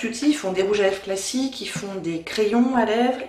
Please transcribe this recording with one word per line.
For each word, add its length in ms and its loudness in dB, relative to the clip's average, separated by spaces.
Beauty, 280 -2
ils 60 4
font 160 -4
des 120 2
rouges 160 2
à 40 4
lèvres 200 2
classiques, 580 -4
ils 80 -8
font 260 -8
des 280 -4
crayons 520 2
à 100 4
lèvres, 440 2